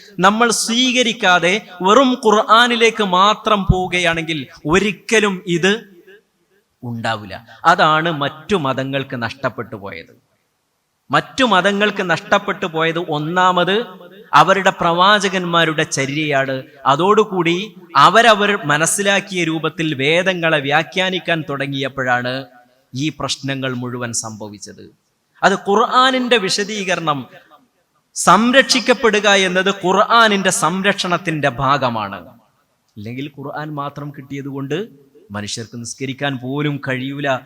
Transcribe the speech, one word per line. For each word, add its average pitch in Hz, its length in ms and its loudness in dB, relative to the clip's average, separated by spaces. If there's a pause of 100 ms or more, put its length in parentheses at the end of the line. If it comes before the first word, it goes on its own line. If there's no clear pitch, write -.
(180)
നമ്മൾ 214 320 4
സ്വീകരിക്കാതെ 220 1160 0 (160)
വെറും 247 300 4 (140)
ഖുർആനിലേക്ക് 226 800 4
മാത്രം 202 680 2
പോവുകയാണെങ്കിൽ 165 760 -2 (200)
ഒരിക്കലും 196 800 0
ഇത് 185 420 0 (960)
ഉണ്ടാവില്ല. 113 640 -8 (180)
അതാണ് 165 460 2
മറ്റു 151 460 -4
മതങ്ങൾക്ക് 135 640 -4
നഷ്ടപ്പെട്ടു 113 540 -8
പോയത്. 90 400 -16 (960)
മറ്റു - 340 0
മതങ്ങൾക്ക് 202 680 0
നഷ്ടപ്പെട്ടു 196 560 -2
പോയത് 160 320 -2
ഒന്നാമത് 180 880 0 (480)
അവരുടെ 185 360 6
പ്രവാചകന്മാരുടെ 175 1120 2
ചര്യയാണ്. 135 800 -2 (240)
അതോടുകൂടി 185 880 2 (220)
അവരവർ 202 680 6
മനസ്സിലാക്കിയ 185 800 0
രൂപത്തിൽ 160 500 -2
വേദങ്ങളെ 165 640 0
വ്യാഖ്യാനിക്കാൻ 165 880 -2
തുടങ്ങിയപ്പോഴാണ് 135 960 -4 (500)
ഈ 139 140 -2
പ്രശ്നങ്ങൾ 135 680 -6
മുഴുവൻ 123 380 -8
സംഭവിച്ചത്. 104 840 -12 (480)
അത് 185 120 4
ഖുർആനിന്റെ 240 840 0
വിശദീകരണം 185 880 -4 (880)
സംരക്ഷിക്കപ്പെടുക 220 1120 2
എന്നത് 190 420 2
ഖുർആനിന്റെ 196 800 2
സംരക്ഷണത്തിന്റെ 175 960 -2
ഭാഗമാണ്. 120 920 -2 (580)
ഇല്ലെങ്കിൽ 123 420 -12
ഖുർആൻ 147 360 -10
മാത്രം 143 360 -10
കിട്ടിയതുകൊണ്ട് 139 800 -8 (420)
മനുഷ്യർക്ക് 104 500 -10
നിസ്കരിക്കാൻ 135 580 -8
പോലും 139 500 -4
കഴിയൂല 139 420 -6 (160)